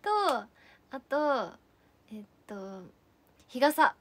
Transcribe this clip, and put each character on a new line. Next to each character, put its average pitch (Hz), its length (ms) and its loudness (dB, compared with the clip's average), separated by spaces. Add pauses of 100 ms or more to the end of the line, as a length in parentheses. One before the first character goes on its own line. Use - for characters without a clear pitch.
と、 415 80 -2
あ 392 380 0 (520)
と、 277 580 -2 (540)
え 214 80 -14
っ 208 40 -18 (220)
と、 190 360 -14 (680)
日 247 120 -6
傘。 302 400 4